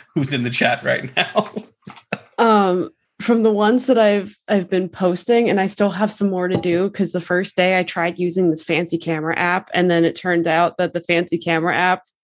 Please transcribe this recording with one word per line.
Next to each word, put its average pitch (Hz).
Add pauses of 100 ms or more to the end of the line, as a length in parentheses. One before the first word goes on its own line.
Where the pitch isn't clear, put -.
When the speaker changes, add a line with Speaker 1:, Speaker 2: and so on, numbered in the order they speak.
(140)
Speaker 1:
who's 139
in 123
the 123
chat 123
right 127
now? -
<laughs> - (760)
Speaker 2:
Um, 202 (300)
from 233
the 220
ones 214
that 247
I've, 208 (100)
I've 190
been 185
posting, 190
and 202
I 190
still 202
have 202
some 202
more 180
to 185
do, 175
'cause 202
the 180
first 180
day 185
I 185
tried 175
using 175
this 156
fancy 165
camera 165
app, 180
and 180
then 170
it 165
turned 170
out 165
that 180
the 175
fancy 170
camera 165
app 180 (200)